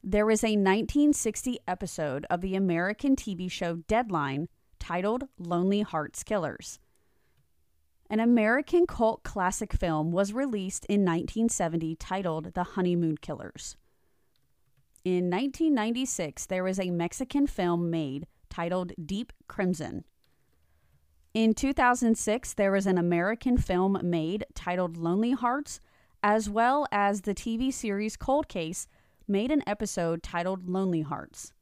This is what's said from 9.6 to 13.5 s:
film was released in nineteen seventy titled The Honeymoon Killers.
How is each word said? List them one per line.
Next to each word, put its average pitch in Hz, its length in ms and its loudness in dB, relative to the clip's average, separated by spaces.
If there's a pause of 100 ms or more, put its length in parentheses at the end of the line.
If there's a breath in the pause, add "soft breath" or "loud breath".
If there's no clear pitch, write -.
film 160 380 0
was 196 220 2
released 220 520 -4
in 202 180 4
nineteen 185 460 2
seventy 165 460 -2
titled 175 580 -4
The 180 100 -2
Honeymoon 175 540 0
Killers. - 580 -12 (1300)